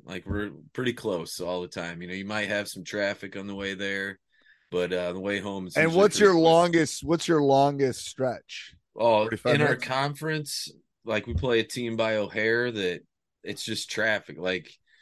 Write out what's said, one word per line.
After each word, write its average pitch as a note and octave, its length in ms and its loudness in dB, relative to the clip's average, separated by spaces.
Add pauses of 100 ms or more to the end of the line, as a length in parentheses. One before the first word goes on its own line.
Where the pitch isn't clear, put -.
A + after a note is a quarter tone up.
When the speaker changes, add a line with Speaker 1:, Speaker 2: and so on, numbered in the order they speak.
Speaker 1:
Like, F2+ 220 -12
we're G2+ 240 -4 (220)
pretty B2 200 -2
close F#2+ 480 -6
all F2+ 220 -4
the F2+ 60 -10
time. E2+ 340 -10
You F2+ 60 -12
know, F2+ 60 -10
you G2 100 -8
might G#2 240 -4
have G#2 200 -4
some F#2+ 160 -14
traffic G2+ 520 -4
on G2 100 -10
the G2+ 80 -10
way G2 200 -6
there, G2 440 -6 (520)
but, F2 220 -2
uh, F2+ 200 -2
the F#2 80 -8
way G2+ 180 -2
home, G2 280 -6
it's F2 100 -8
Speaker 2:
And D#3 80 4
Speaker 1:
usually E3 180 4
Speaker 2:
what's G#3 140 6
Speaker 1:
pretty G#3 80 6
Speaker 2:
your G3 100 8
Speaker 1:
quick. E3 100 6
Speaker 2:
longest, E3 600 4
what's E3 240 0
your D#3 140 4
longest C#3 640 4
stretch? - 680 -8 (220)
Speaker 1:
Oh, A2 280 4
Speaker 2:
Forty-five A2+ 300 2
Speaker 1:
in C#3+ 80 4
our D3 60 4
Speaker 2:
minutes? B2+ 180 -2
Speaker 1:
conference, D3 800 -4 (360)
like, G#2+ 220 -2
we A#2+ 80 -6
play A#2+ 260 2
a G#2+ 40 0
team A#2 320 -6
by A2 200 0
O'Hare A2+ 560 0
that F2+ 280 -2 (440)
it's G#2 200 -10
just G#2+ 260 -6
traffic. G#2+ 480 -2
Like, F#2 320 -4 (320)